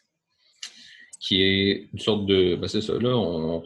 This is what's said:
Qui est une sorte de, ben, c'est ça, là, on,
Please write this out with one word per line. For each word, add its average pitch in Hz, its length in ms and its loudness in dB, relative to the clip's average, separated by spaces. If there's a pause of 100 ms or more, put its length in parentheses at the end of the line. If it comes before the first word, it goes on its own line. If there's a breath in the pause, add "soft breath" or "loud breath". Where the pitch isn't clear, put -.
(1200 loud breath)
Qui 95 220 0
est 98 520 2
une 101 60 -12
sorte 104 260 0
de, 92 300 4
ben, 95 120 -6
c'est 104 140 -4
ça, - 120 -4
là, 123 220 0
on, 82 500 -2